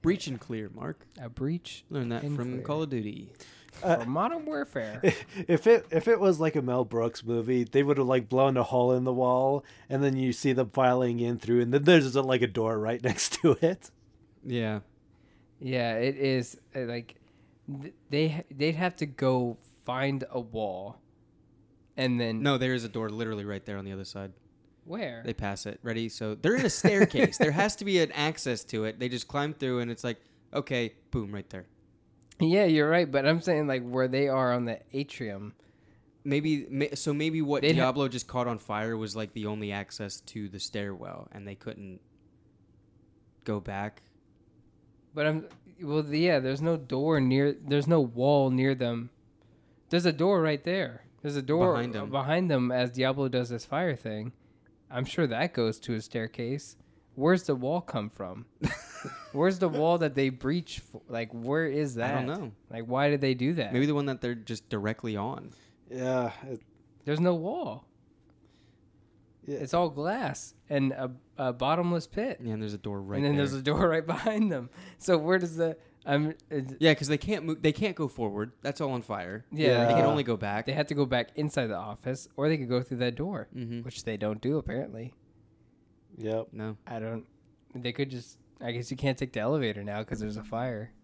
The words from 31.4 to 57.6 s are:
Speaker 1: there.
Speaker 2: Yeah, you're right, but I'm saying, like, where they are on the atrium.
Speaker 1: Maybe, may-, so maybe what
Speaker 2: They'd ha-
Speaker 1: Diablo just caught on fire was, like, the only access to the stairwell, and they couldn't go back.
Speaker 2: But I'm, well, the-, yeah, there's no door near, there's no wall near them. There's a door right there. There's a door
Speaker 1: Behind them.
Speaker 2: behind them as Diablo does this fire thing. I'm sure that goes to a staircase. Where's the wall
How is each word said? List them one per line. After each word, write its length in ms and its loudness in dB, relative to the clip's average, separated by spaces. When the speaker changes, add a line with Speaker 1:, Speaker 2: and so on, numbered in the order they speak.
Speaker 1:
there. 160 -12
Speaker 2:
Yeah, 240 6
you're 260 6
right, 180 4
but 160 2
I'm 160 4
saying, 280 2
like, 200 -2
where 200 2
they 180 2
are 260 2
on 120 0
the 160 -4
atrium. 600 -8
Speaker 1:
Maybe, 440 0
may-, 280 -2
so 180 -2
maybe 280 0
what 200 0
Speaker 2:
They'd 140 4
ha- 60 4
Speaker 1:
Diablo 160 2
just 180 -6
caught 220 -2
on 100 -2
fire 380 -4
was, 180 -6
like, 200 -6
the 120 -4
only 240 -4
access 520 -8
to 260 -10
the 100 -12
stairwell, 720 -8
and 160 -16
they 80 -12
couldn't 460 -14
go 160 -4
back. 420 -8
Speaker 2:
But 120 0
I'm, 200 0
well, 220 0
the-, 160 -2
yeah, 220 4
there's 220 -2
no 140 2
door 440 2
near, 320 4
there's 340 0
no 140 6
wall 500 4
near 240 4
them. 360 -2
There's 160 2
a 60 4
door 300 4
right 220 0
there. 400 -2
There's 160 -4
a 60 -2
door 320 4
Speaker 1:
Behind 180 -2
them. 180 -6
Speaker 2:
behind 400 0
them 220 2
as 180 0
Diablo 380 0
does 220 0
this 140 -6
fire 300 -2
thing. 380 -8
I'm 140 -4
sure 220 0
that 280 -2
goes 260 0
to 140 -4
a 60 -4
staircase. 760 -6
Where's 300 2
the 100 2
wall 260 -2